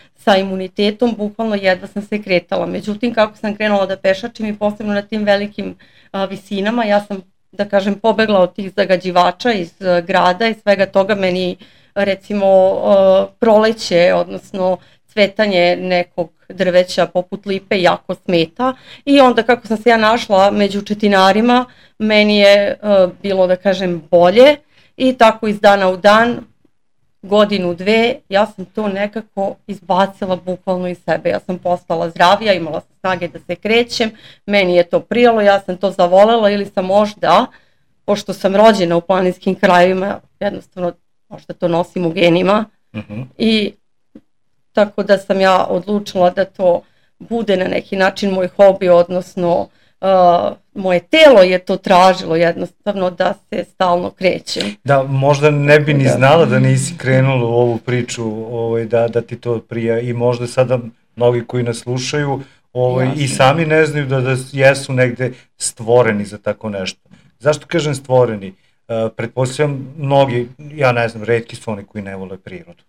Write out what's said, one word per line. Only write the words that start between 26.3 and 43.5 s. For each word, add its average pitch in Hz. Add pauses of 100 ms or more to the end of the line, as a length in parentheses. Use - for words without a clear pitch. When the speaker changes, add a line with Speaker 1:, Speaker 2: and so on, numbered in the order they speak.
Speaker 1:
godinu, 196
dve, 220 (140)
ja 196
sam 196
to 214
nekako 202 (120)
izbacila 190
bukvalno 180
iz 175
sebe. 160
Ja -
sam 180
postala 175
zdravija, 196
imala 165
sam - (100)
snage 175
da 160
se -
krećem, 226 (360)
meni 190
je 175
to 175
prijalo, 226
ja 196
sam 185
to 196
zavolela 202
ili 202
sam 196
možda, 202 (580)
pošto 202
sam 190
rođena 196
u 175
planinskim 185
krajevima, 185 (200)
jednostavno 180 (360)
možda -
to 175
nosim 175
u 160
genima 180 (300)
Speaker 2:
Mhm. 107 (180)
Speaker 1:
i 220 (1000)